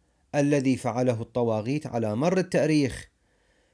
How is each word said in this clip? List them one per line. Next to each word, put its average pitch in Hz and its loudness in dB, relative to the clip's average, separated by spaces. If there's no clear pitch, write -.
الذي 143 2
فعله 120 0
الطواغيت 120 -2
على 110 -2
مر 175 0
التاريخ، 156 0